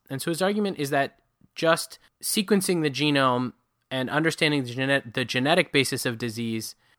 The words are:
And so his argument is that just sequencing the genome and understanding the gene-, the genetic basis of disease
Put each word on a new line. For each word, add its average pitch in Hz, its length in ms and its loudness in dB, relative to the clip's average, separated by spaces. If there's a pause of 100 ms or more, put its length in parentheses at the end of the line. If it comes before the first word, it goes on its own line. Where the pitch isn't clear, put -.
And 139 140 -8
so 170 80 -4
his 156 100 -2
argument 202 380 0
is 139 120 -4
that 139 280 -2 (380)
just - 420 0 (240)
sequencing 190 600 0
the 151 80 2
genome 131 640 2 (360)
and 131 180 -4
understanding 151 540 2
the 120 100 -8
gene-, 131 400 0
the 127 120 -2
genetic 143 480 0
basis 135 340 0
of 120 100 -2
disease 113 600 -6 (220)